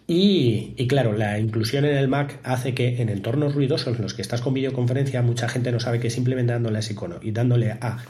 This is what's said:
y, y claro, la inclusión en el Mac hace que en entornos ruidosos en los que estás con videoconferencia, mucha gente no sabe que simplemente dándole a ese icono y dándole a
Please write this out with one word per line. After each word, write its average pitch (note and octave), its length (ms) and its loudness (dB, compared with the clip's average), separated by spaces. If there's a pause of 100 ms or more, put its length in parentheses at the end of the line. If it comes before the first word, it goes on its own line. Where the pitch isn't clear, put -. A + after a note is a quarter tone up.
y, E3 680 4
y A#2+ 100 0
claro, B2+ 240 2
la G#2 260 0
inclusión A2+ 460 0
en C#3+ 140 2
el C#3 100 2
Mac C#3+ 360 -2
hace B2+ 300 -2
que B2 280 0
en G#2+ 80 2
entornos B2+ 460 0
ruidosos C3+ 420 0
en A#2 60 -2
los F#2+ 100 -6
que - 80 -8
estás A#2+ 180 -4
con C3 140 0
videoconferencia, C3 680 0
mucha A#2+ 280 0
gente B2+ 240 -2
no A2+ 80 0
sabe A#2 180 0
que A#2 100 -2
simplemente B2 440 0
dándole A2+ 240 0
a - 20 -2
ese G#2+ 140 -4
icono F2 280 -8
y A2 100 -4
dándole A#2+ 400 2
a - 380 -6